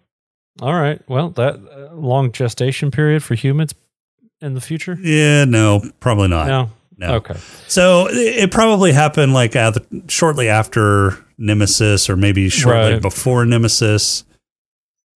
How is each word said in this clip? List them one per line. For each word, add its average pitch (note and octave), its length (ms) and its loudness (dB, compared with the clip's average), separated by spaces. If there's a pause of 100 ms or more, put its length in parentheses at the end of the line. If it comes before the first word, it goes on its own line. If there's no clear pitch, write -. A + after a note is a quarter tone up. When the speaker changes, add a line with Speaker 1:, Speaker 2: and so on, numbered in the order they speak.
(600)
Speaker 1:
All C3 140 -4
right. D3+ 340 -2
Well, C#3 220 -2
that, - 240 -2
uh, D3 400 -20
long C3+ 360 -2
gestation C3 600 -4
period D3+ 320 0
for - 100 -4
humans C#3 400 -2 (680)
in C#3+ 120 -8
the B2+ 80 -8
future? E3 400 -10
Speaker 2:
Yeah, D3+ 440 2
no, A2 360 2 (180)
probably G#2 280 0
not. D#2+ 200 0
Speaker 1:
No? B2+ 220 -2 (280)
Speaker 2:
No. F#2 180 -4
Speaker 1:
Okay. - 200 -6 (320)
Speaker 2:
So F3+ 420 2
it, A#3 340 -2
it F#3+ 80 -2
probably G#3 400 2
happened, D3 420 2
like, B2 220 0
at A2+ 180 2
the, - 340 -8
shortly D3 420 -2
after G#2 680 2 (220)
Nemesis, G#2 720 0
or F#2+ 40 0
maybe G2 340 0
shortly A#2 440 2
Speaker 1:
Right. A2 80 -2
Speaker 2:
before A#2+ 440 -2
Nemesis, A2+ 800 0 (960)